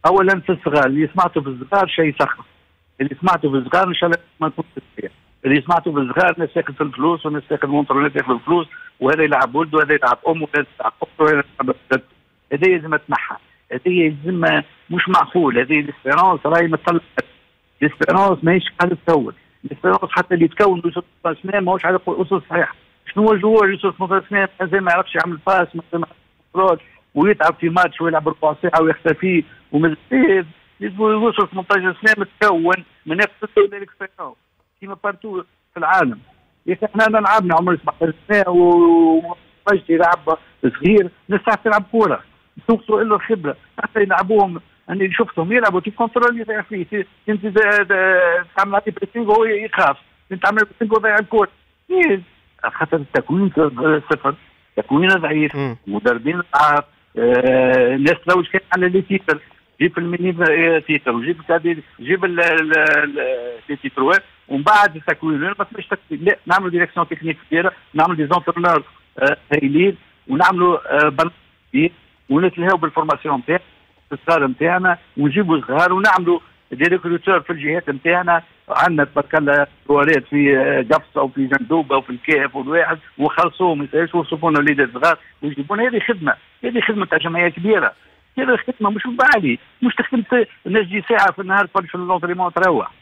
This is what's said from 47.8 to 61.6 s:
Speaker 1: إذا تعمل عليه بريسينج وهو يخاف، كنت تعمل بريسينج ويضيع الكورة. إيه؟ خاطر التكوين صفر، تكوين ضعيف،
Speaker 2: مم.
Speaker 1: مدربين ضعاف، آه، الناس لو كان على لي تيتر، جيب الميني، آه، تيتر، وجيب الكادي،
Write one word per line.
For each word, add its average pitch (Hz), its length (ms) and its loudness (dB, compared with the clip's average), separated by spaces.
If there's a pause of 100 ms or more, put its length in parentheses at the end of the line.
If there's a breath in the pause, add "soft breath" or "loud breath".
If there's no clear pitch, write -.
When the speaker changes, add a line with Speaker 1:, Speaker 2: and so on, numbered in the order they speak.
Speaker 1:
إذا 185 380 2 (380)
تعمل 196 180 0
عليه 208 260 -2
بريسينج 220 260 -6
وهو 226 180 4
يخاف، 208 520 -2 (320)
كنت 185 140 -8
تعمل 208 140 0
بريسينج 214 360 -2
ويضيع 214 260 2
الكورة. 214 300 0 (400)
إيه؟ 330 320 2 (520)
خاطر 160 240 -4
التكوين 156 540 -2 (600)
صفر، 143 240 -2 (400)
تكوين 151 340 0
ضعيف، 151 460 0
Speaker 2:
مم. 135 220 -6 (100)
Speaker 1:
مدربين 117 540 -2 (140)
ضعاف، 147 280 2 (340)
آه، 127 800 2
الناس 143 200 2 (120)
لو 180 160 2
كان 190 180 -4 (120)
على 185 160 0
لي 190 120 2
تيتر، 185 380 -2 (420)
جيب 175 160 0
الميني، 175 380 -4 (140)
آه، 165 300 2
تيتر، 151 320 -4
وجيب 135 280 -4
الكادي، 165 440 -2 (160)